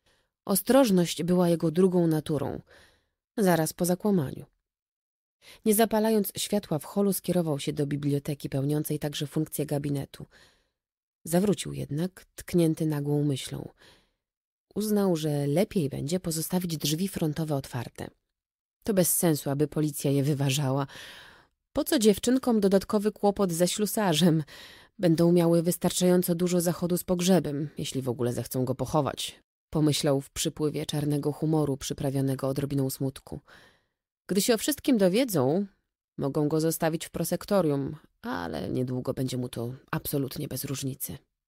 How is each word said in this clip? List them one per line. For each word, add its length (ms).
Ostrożność 800
była 260
jego 220
drugą 360
naturą, 540
zaraz 360
po 120
zakłamaniu. 600
Nie 100
zapalając 640
światła 420
w 60
holu, 280
skierował 460
się 140
do 140
biblioteki, 600
pełniącej 500
także 280
funkcję 400
gabinetu. 600
Zawrócił 480
jednak, 600
tknięty 520
nagłą 380
myślą. 440
Uznał, 420
że 300
lepiej 420
będzie 320
pozostawić 560
drzwi 320
frontowe 480
otwarte. 540
To 100
bez 220
sensu, 340
aby 180
policja 420
je 120
wyważała. 640
Po 100
co 140
dziewczynkom 600
dodatkowy 520
kłopot 400
ze 160
ślusarzem? 760
Będą 340
miały 300
wystarczająco 720
dużo 260
zachodu 360
z 80
pogrzebem, 640
jeśli 240
w 60
ogóle 240
zechcą 320
go 100
pochować, 640
pomyślał 500
w 100
przypływie 560
czarnego 460
humoru, 440
przyprawionego 720
odrobiną 420
smutku. 500
Gdy 140
się 140
o 40
wszystkim 400
dowiedzą, 680
mogą 300
go 120
zostawić 460
w 40
prosektorium, 840
ale 480
niedługo 440
będzie 220
mu 120
to 260
absolutnie 580
bez 160
różnicy. 540